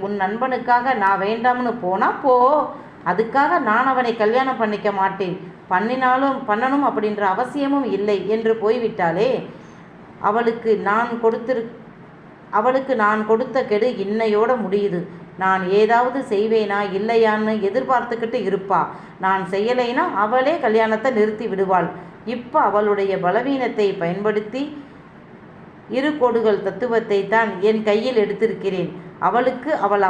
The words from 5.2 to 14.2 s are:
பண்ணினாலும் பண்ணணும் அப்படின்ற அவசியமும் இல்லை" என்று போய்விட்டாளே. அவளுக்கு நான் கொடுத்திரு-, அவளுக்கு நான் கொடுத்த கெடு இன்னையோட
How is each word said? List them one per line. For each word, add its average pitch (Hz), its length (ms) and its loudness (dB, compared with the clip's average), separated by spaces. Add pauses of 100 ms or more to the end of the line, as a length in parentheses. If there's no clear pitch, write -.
பண்ணினாலும் 254 720 2 (100)
பண்ணணும் 262 400 0
அப்படின்ற 208 360 -2 (100)
அவசியமும் 277 580 -2
இல்லை" 202 360 0
என்று 220 340 2
போய்விட்டாளே. 208 680 0 (880)
அவளுக்கு 226 520 0 (160)
நான் 233 220 0 (100)
கொடுத்திரு-, 226 480 -2 (840)
அவளுக்கு 262 460 0
நான் 214 300 2
கொடுத்த 226 380 0
கெடு 208 240 0 (160)
இன்னையோட 220 480 2 (100)